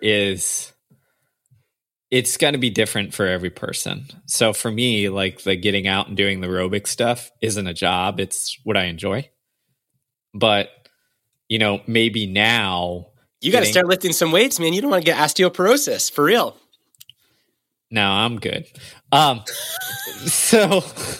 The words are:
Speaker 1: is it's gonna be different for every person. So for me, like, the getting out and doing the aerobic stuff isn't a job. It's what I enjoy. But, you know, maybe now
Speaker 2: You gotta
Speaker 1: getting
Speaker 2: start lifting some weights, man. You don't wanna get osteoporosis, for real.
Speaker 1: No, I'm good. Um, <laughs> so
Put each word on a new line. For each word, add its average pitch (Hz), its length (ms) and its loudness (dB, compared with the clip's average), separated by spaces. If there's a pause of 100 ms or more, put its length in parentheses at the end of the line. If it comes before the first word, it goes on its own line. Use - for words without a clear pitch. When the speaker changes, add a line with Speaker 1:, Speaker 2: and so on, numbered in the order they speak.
Speaker 1:
is 101 720 0 (1400)
it's 127 260 2
gonna 143 220 2
be 123 120 0
different 104 440 -2
for 104 100 0
every 90 260 -2
person. - 540 -8 (220)
So 110 260 2
for 117 160 -4
me, 110 400 0
like, 95 340 -4
the 95 120 0
getting 98 320 0
out 98 220 0
and 101 80 -8
doing 98 240 0
the 90 80 -6
aerobic 92 400 -2
stuff 120 420 -2 (100)
isn't 104 280 -2
a 87 40 -6
job. 90 460 0
It's - 460 -6
what 107 120 0
I 92 100 2
enjoy. 95 440 -4 (1040)
But, 104 360 2 (760)
you 113 120 0
know, 101 260 2
maybe 113 400 0
now 95 840 0 (280)
Speaker 2:
You 156 120 0
gotta 233 100 4
Speaker 1:
getting 214 120 0
Speaker 2:
start 180 120 4
lifting 185 260 0
some 165 200 2
weights, 233 260 2
man. 165 140 0
You 190 80 0
don't 277 100 -2
wanna 180 140 2
get 160 140 2
osteoporosis, 180 920 2
for 147 140 0
real. 170 320 2 (1400)
Speaker 1:
No, 104 180 4
I'm 110 300 0
good. - 260 -6 (460)
Um, 139 320 4 (400)
<laughs> 120 420 -10
so 190 560 4 (380)